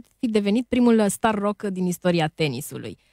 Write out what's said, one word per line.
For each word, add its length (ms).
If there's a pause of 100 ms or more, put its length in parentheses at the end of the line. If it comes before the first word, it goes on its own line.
(180)
fi 100
devenit 400
primul 400
star 260
rock 280
din 240
istoria 480
tenisului. 640 (140)